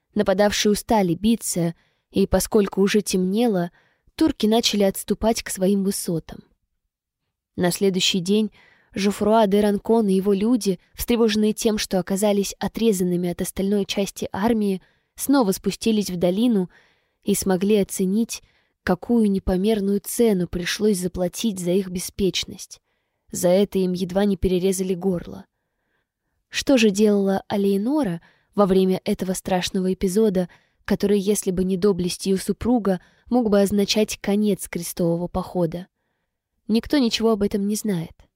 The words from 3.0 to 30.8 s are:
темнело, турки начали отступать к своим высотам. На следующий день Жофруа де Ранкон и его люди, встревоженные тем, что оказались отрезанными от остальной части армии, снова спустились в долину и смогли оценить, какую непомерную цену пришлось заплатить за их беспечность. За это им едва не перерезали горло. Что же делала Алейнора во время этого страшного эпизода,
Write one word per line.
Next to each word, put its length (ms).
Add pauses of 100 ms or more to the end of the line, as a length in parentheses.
темнело, 680 (440)
турки 320
начали 360
отступать 600
к 60
своим 340
высотам. 560 (1160)
На 160
следующий 480
день 320 (420)
Жофруа 540
де 140
Ранкон 460
и 60
его 200
люди, 460 (140)
встревоженные 600
тем, 240
что 220
оказались 600
отрезанными 680
от 120
остальной 440
части 460
армии, 500 (340)
снова 360
спустились 600
в 60
долину 520 (540)
и 100
смогли 440
оценить, 640 (400)
какую 480
непомерную 720
цену 440
пришлось 520
заплатить 600
за 120
их 180
беспечность. 880 (520)
За 180
это 300
им 140
едва 320
не 120
перерезали 560
горло. 520 (1040)
Что 280
же 140
делала 560
Алейнора 760 (320)
во 140
время 360
этого 300
страшного 600
эпизода, 540 (380)